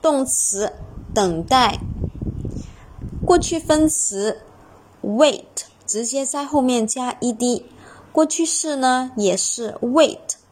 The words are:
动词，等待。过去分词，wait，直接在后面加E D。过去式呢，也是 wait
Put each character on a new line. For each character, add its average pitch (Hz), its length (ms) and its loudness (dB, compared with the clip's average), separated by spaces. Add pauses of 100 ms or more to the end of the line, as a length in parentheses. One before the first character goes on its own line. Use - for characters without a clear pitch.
动 269 240 4
词， - 480 -2 (400)
等 175 300 2
待。 247 360 4 (1500)
过 349 140 4
去 339 180 -4
分 311 320 2
词， 202 520 -4 (600)
wait， 233 440 2 (420)
直 226 180 -4
接 269 200 -4
在 285 200 -4
后 285 160 2
面 247 240 2
加 247 340 -4
E 240 140 0
D。 240 320 0 (460)
过 311 140 4
去 320 200 -2
式 311 300 -2
呢， 254 420 2
也 190 180 4
是 214 460 -4
wait - 540 2 (160)